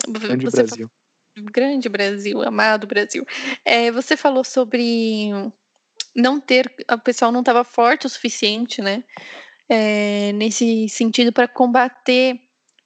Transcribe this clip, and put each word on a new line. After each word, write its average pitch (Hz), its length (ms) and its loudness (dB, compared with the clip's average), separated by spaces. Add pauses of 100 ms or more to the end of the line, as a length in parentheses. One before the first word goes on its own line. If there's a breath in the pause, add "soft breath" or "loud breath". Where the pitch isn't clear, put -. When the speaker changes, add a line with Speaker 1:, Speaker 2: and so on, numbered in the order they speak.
Speaker 1:
Grande 214 380 -4
Speaker 2:
você - 120 -2
fa-, 123 60 6
Speaker 1:
Brasil. 113 280 -6 (440)
Speaker 2:
grande 247 540 -2
Brasil, 202 520 -4
amado 214 460 0
Brasil. 208 380 -4 (380 loud breath)
É, 233 280 2
você 262 260 -2
falou 262 260 2
sobre 226 840 0 (840)
não 262 240 2
ter, 254 320 2 (200)
o 240 80 2
pessoal 233 320 2
não 247 120 0
tava 240 200 4
forte 247 420 2
o 262 40 -2
suficiente, 226 720 -4
né? 202 220 -2 (640 loud breath)
É, 208 640 2
nesse 220 560 0
sentido, 233 420 2
pra 240 160 2
combater 254 920 2 (460)